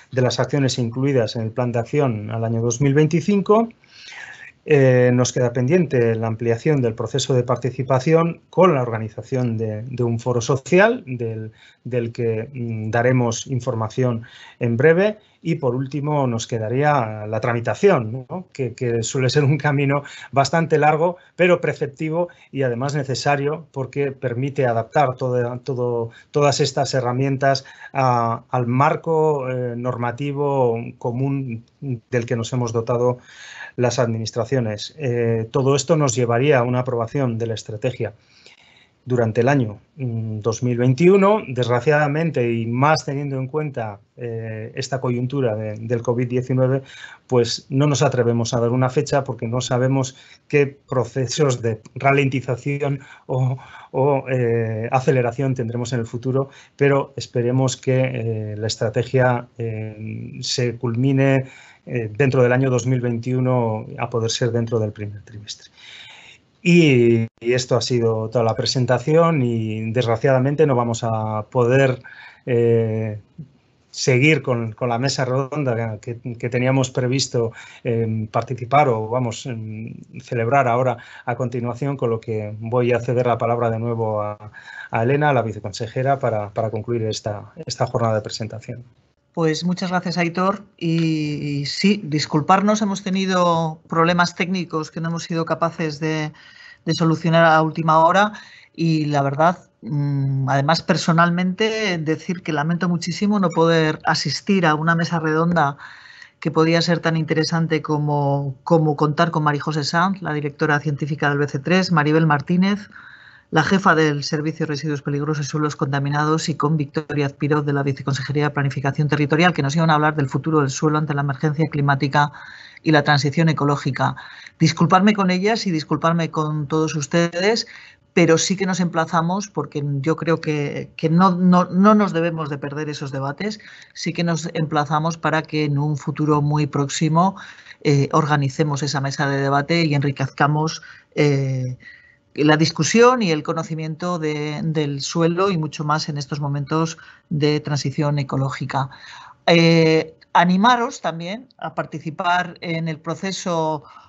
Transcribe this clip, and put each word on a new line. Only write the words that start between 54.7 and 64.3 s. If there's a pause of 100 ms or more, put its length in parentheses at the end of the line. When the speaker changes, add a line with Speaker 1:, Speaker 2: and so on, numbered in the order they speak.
Speaker 1:
aceleración
tendremos
en
el
futuro, (280)
pero
esperemos
que,
eh,
la
estrategia, (100)
eh,
se
culmine, (400)
eh,
dentro
del
año
dos
mil
veintiuno, (140)
a
poder